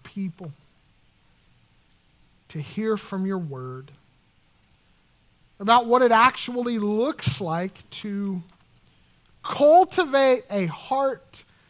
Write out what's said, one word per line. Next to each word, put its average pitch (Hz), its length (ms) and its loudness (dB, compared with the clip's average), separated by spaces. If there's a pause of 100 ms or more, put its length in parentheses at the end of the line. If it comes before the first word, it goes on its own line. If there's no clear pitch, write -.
people, 180 480 -12 (2000)
to 156 100 -12
hear 214 360 -4
from 190 300 -6
your 196 120 -2
word 131 520 -10 (1700)
about 233 260 4
what 240 160 4
it 240 100 6
actually 240 640 2
looks 214 640 -2
like 175 500 -6
to 196 500 -8 (1000)
cultivate 285 1080 4
a 196 160 -2
heart 269 760 -6 (280)